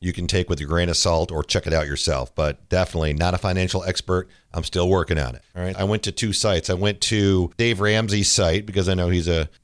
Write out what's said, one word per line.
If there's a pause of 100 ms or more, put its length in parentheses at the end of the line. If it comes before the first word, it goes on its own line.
you
can
take
with
a
grain
of
salt
or
check
it
out
yourself,
but
definitely
not
a
financial
expert. (280)
I'm
still
working
on
it. (120)
All
right.
I
went
to
two
sites.
I
went
to
Dave
Ramsey's
site
because
I
know
he's
a (140)